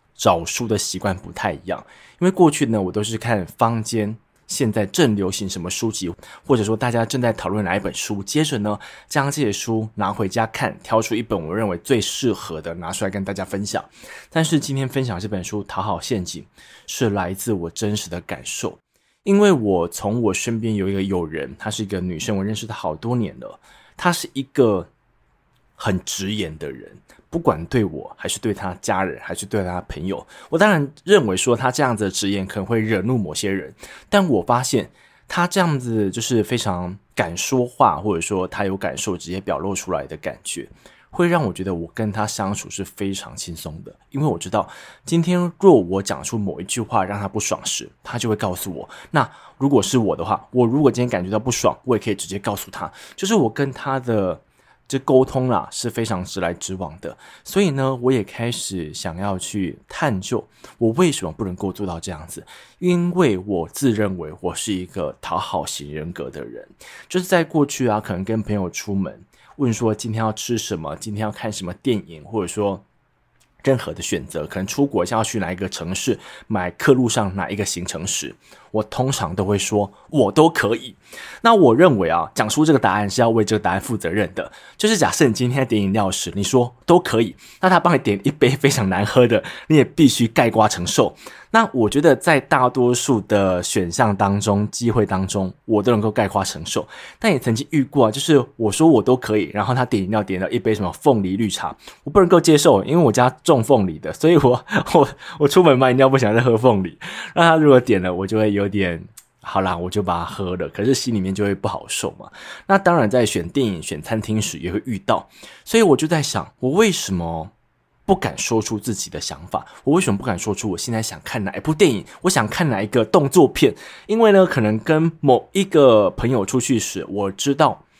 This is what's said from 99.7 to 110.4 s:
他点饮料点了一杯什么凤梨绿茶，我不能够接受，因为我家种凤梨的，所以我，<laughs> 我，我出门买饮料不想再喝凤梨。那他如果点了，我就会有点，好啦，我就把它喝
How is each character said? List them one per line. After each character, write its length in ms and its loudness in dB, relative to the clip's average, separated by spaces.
他 100 2
点 160 0
饮 120 -4
料 100 0
点 180 -4
了 120 -2
一 80 0
杯 120 0
什 80 0
么 120 -4
凤 320 2
梨 120 -2
绿 140 0
茶， 260 -8
我 60 -8
不 100 6
能 80 6
够 120 8
接 160 6
受， 280 6
因 120 0
为 60 6
我 80 6
家 180 4
种 220 4
凤 200 4
梨 140 -4
的， 140 -10
所 180 2
以 60 8
我， 280 4
<laughs> 200 -2
我， 140 6
我 80 4
出 120 6
门 160 8
买 140 4
饮 60 2
料 120 6
不 80 4
想 160 4
再 80 4
喝 160 4
凤 280 4
梨。 120 -10
那 80 2
他 140 6
如 120 6
果 120 10
点 200 2
了， 140 -2
我 100 -4
就 140 0
会 140 2
有 160 0
点， 340 -2
好 200 -2
啦， 160 0
我 140 -6
就 100 -2
把 200 -2
它 40 -6
喝 300 -6